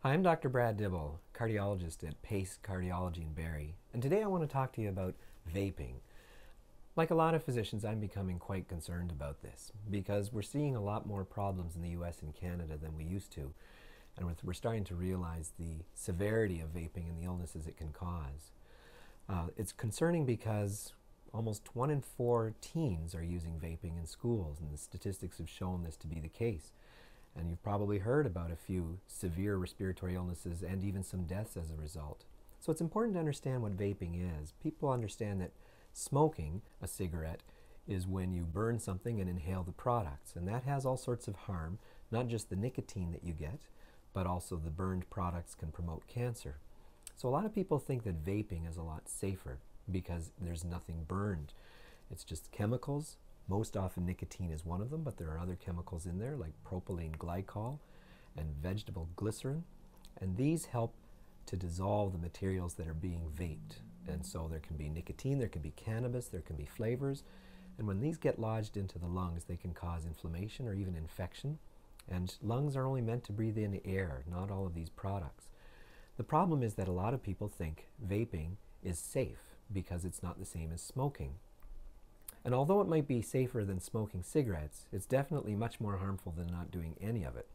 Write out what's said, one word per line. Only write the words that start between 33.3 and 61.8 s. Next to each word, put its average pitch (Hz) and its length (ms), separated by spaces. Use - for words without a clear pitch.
what 98 140
vaping 90 640
is. 76 180
People 151 300
understand 107 500
that 87 120
smoking 113 720
a 92 60
cigarette 82 540
is 92 220
when 92 240
you 87 100
burn 107 380
something 107 400
and 90 100
inhale 90 320
the 90 80
products, 92 640
and 87 140
that 123 160
has 139 200
all 131 120
sorts 123 320
of 101 80
harm, 87 420
not 117 160
just 113 240
the 92 60
nicotine 95 560
that - 100
you 87 120
get, 80 260
but 92 140
also 90 300
the 80 140
burned 92 380
products 87 460
can 78 160
promote 82 380
cancer. 120 480
So - 140
a - 20
lot 165 160
of 214 80
people 185 240
think 127 240
that 85 220
vaping 95 440
is 82 100
a 85 40
lot 80 260
safer 90 500
because 87 520
there's 85 240
nothing 85 420
burned. 92 460
It's - 140
just - 260
chemicals. 135 680
Most 104 280
often 90 260
nicotine 87 460
is 80 160
one 87 160
of 123 80
them, 160 120
but 135 140
there 78 140
are 80 80
other 90 180
chemicals 85 480
in 87 140
there 135 180
like 80 160
propylene 85 460
glycol 98 600
and 76 260
vegetable 90 540
glycerin, 131 480
and 92 160
these 151 300
help 117 260
to - 100
dissolve 92 560